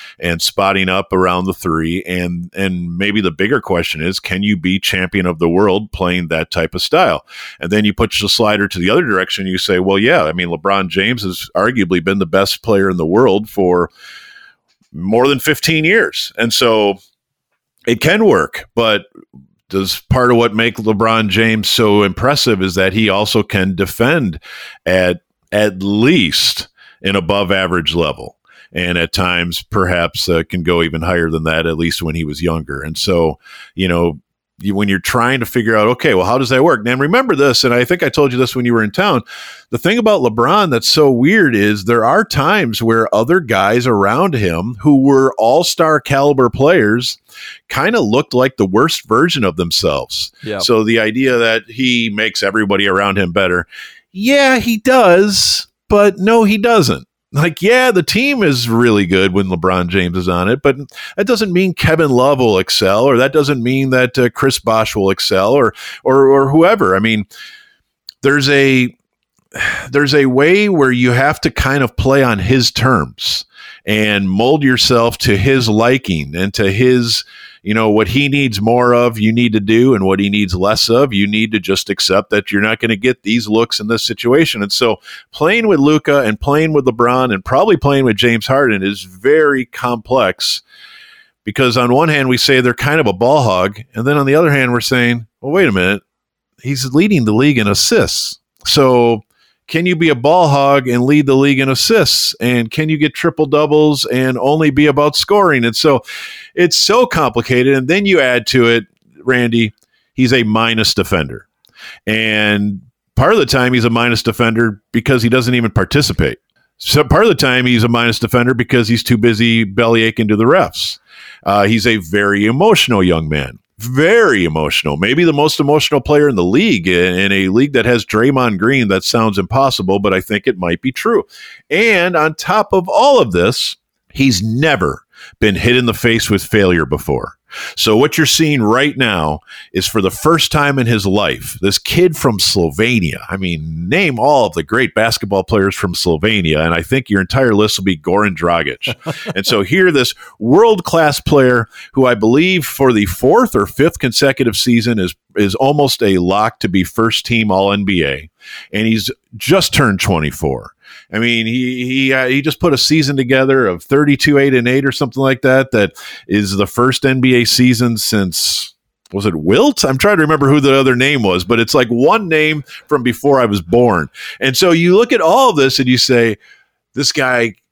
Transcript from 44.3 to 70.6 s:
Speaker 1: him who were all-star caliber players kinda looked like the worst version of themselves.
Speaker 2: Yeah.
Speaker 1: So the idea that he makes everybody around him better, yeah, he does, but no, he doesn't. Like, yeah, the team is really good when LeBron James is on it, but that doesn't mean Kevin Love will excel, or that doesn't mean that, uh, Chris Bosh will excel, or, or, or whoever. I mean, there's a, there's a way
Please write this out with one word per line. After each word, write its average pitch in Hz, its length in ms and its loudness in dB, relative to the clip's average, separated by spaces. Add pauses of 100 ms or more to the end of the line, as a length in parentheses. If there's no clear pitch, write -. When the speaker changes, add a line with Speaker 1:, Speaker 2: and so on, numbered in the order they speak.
Speaker 1:
him 101 460 -2
who 139 220 4
were 135 360 4
all-star 156 600 2
caliber 139 500 0
players 123 680 0 (500)
kinda 185 320 -2
looked 123 340 0
like 131 220 0
the 104 100 0
worst 117 400 0
version 135 380 0
of 87 120 -2
themselves. 78 760 -4 (100)
Speaker 2:
Yeah. 107 160 -8
Speaker 1:
So 110 240 0
the 113 160 0
idea 120 400 0
that 113 300 0
he 120 420 -2
makes 107 320 -4
everybody 101 460 0
around 98 280 0
him 92 160 -2
better, 90 340 0 (440)
yeah, 262 480 0
he 220 200 -4
does, 208 880 2 (200)
but 202 300 2
no, 220 260 2
he 214 140 2
doesn't. 175 480 0 (240)
Like, 156 300 -2
yeah, 247 300 2
the 185 120 2
team 254 400 -2
is 123 280 0
really 113 340 4
good 92 300 2
when 98 140 0
LeBron 90 400 0
James 90 280 -2
is 90 140 -2
on 90 180 0
it, 135 140 -2
but 135 140 0 (420)
that 202 80 -2
doesn't 208 260 -2
mean 180 220 0
Kevin 160 360 0
Love 131 280 2
will 110 200 2
excel, 101 460 0
or 135 140 2
that 139 160 0
doesn't 143 280 0
mean 131 280 -2
that, 127 260 0
uh, 123 140 2
Chris - 280 -2
Bosh 110 380 -2
will 98 140 2
excel, 98 420 0
or, 127 220 2 (300)
or, 135 260 4
or 139 180 4
whoever. 160 480 2
I 98 40 0
mean, 107 260 -2 (960)
there's 139 260 2
a, 135 480 2 (960)
there's 143 240 0
a 143 100 4
way 165 460 2